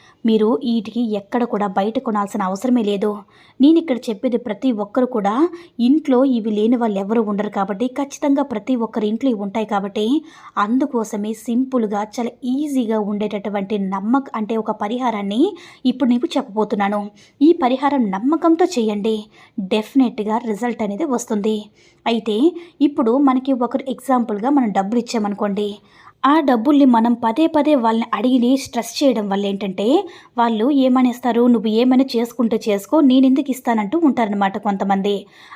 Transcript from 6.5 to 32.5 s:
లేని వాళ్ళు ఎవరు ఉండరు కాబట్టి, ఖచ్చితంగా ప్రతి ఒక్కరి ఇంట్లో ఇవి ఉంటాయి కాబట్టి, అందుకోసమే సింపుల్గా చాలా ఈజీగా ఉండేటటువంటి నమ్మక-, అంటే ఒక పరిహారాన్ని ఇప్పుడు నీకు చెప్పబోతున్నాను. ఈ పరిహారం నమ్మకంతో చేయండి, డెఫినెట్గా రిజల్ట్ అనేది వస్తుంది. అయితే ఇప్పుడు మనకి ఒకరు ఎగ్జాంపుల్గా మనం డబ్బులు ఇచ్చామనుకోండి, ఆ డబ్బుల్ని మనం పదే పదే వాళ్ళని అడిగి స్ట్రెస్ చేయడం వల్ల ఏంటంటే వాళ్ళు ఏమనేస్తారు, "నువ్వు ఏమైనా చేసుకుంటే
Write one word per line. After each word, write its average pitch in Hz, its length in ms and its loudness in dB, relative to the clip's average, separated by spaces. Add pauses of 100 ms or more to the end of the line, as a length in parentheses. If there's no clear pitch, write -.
లేని 214 240 2
వాళ్ళు 220 240 -2
ఎవరు 214 220 0
ఉండరు 208 280 -2
కాబట్టి, 208 380 -4
ఖచ్చితంగా 277 560 -2
ప్రతి 262 320 -4
ఒక్కరి 220 320 -4
ఇంట్లో 233 220 -2
ఇవి 220 100 -2
ఉంటాయి 208 260 -4
కాబట్టి, 214 580 -2 (340)
అందుకోసమే 220 760 -2
సింపుల్గా 233 680 -2
చాలా 233 260 -6 (140)
ఈజీగా 262 560 -2
ఉండేటటువంటి 208 800 -4
నమ్మక-, 196 560 -2
అంటే 226 220 -4
ఒక 214 140 -4
పరిహారాన్ని 220 800 -2 (320)
ఇప్పుడు 254 240 0
నీకు 247 180 2 (100)
చెప్పబోతున్నాను. 208 720 -2 (320)
ఈ 311 120 6
పరిహారం 269 580 0
నమ్మకంతో 320 540 2
చేయండి, 220 600 -2 (340)
డెఫినెట్గా 214 800 0
రిజల్ట్ 226 460 -4
అనేది 202 220 -4
వస్తుంది. 220 580 -2 (440)
అయితే 226 440 0 (300)
ఇప్పుడు 277 360 2
మనకి 269 360 2
ఒకరు 240 360 -2
ఎగ్జాంపుల్గా 233 600 -2
మనం 262 220 2
డబ్బులు 196 280 0
ఇచ్చామనుకోండి, 208 800 -4 (480)
ఆ 294 140 6
డబ్బుల్ని 277 460 4
మనం 240 280 6
పదే 233 340 2
పదే 302 280 2
వాళ్ళని 226 380 2
అడిగి 247 440 2
స్ట్రెస్ - 460 -6
చేయడం 220 260 2
వల్ల 202 160 0
ఏంటంటే 202 600 0 (320)
వాళ్ళు 233 340 2
ఏమనేస్తారు, 254 760 2
"నువ్వు 226 200 2
ఏమైనా 254 380 4 (100)
చేసుకుంటే 226 440 -2 (100)